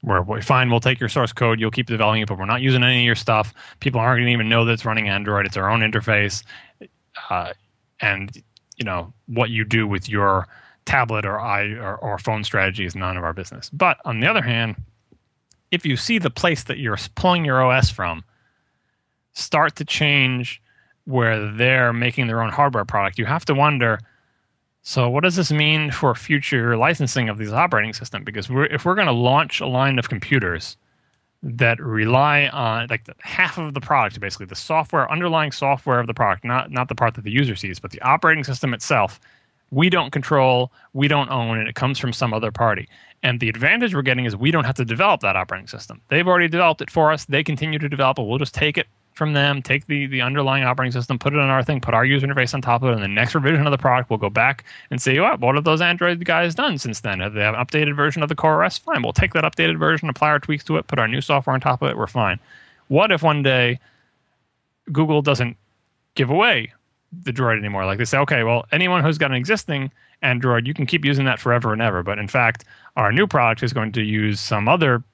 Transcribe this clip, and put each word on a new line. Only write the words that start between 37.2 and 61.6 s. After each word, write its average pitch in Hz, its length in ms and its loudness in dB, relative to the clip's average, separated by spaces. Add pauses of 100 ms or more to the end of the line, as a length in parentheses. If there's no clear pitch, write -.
the 104 80 -8
user 123 240 0
sees, 92 240 -10
but - 120 -14
the - 100 -16
operating 156 420 2
system 127 300 -4
itself, 113 480 0 (500)
we 156 180 4
don't 165 220 0
control, 131 580 2 (240)
we 139 140 2
don't 143 240 2
own, 117 260 -2
and 110 120 -4
it - 60 -12
comes 135 220 -2
from 120 140 -4
some 113 220 -2
other 110 180 -2
party. 107 380 0 (340)
And 120 160 0
the 117 80 -2
advantage 175 480 0
we're 139 60 0
getting 127 240 0
is 107 100 -2
we 127 160 0
don't 160 140 2
have 131 100 -2
to 127 100 0
develop 151 360 2
that 98 160 0
operating 92 300 -6
system. - 420 -16
They've 170 180 2
already 175 220 4
developed 170 320 2
it - 80 -10
for 156 220 2
us. 151 140 -2
They 139 180 0
continue 151 360 -4
to 151 80 -4
develop 135 320 2
it. 123 40 -2
We'll 110 140 -2
just 143 160 -4
take 151 240 0
it - 100 -2 (260)
from 151 200 -2
them, 143 280 2
take 139 260 -2
the, 143 180 -2
the 135 160 -4
underlying 135 420 0
operating 127 300 0
system, 123 260 -2
put 143 140 -2
it 147 60 2
on 135 100 2
our 131 120 4
thing, 127 200 -2
put 117 120 -2
our 113 120 4
user 135 200 2
interface 139 280 0
on 139 80 -4
top 120 220 2
of 131 60 2
it, 120 40 2
and 107 100 -2
the 95 40 -2
next 107 280 0
revision 147 320 2
of 143 40 2
the 139 60 0
product, 127 320 2
we'll 110 80 0
go 101 120 -2
back 117 340 0 (280)
and - 100 -4
say, 131 180 2
"What, 208 220 2
what 127 140 4
have 147 100 0
those 160 160 4
Android 175 420 0
guys 170 320 2
done 247 220 -2
since 117 240 -8
then? 98 180 -4
Have 101 140 -4
they 107 80 -2
have 107 120 2
an 110 60 -4
updated 147 380 0
version 147 260 0
of 147 60 -2
the 160 60 -2
core 160 280 2
O - 20 4
S? 185 120 -2
Fine, - 240 -2
we'll - 100 -2
take - 220 0
that 156 100 2
updated 165 340 0
version, 156 300 0
apply 151 220 0
our 151 100 2
tweaks 143 260 -4
to 156 120 0
it, 160 100 -4
put 135 120 -2
our 113 80 2
new 123 120 -2
software 139 340 0
on 131 60 0
top 127 220 0